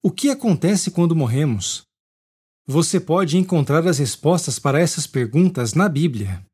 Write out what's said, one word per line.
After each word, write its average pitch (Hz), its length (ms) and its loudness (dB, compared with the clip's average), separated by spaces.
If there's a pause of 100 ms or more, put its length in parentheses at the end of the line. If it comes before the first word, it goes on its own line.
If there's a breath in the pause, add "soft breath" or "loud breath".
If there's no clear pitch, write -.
O 202 80 2
que - 180 -2
acontece 202 640 0
quando 170 240 2
morremos? 127 720 -2 (800)
Você 160 320 0
pode 175 380 0
encontrar 165 500 0
as 160 100 2
respostas 147 600 -2
para 143 200 2
essas 170 280 0
perguntas 127 680 0
na 185 160 2
Bíblia. 113 640 -4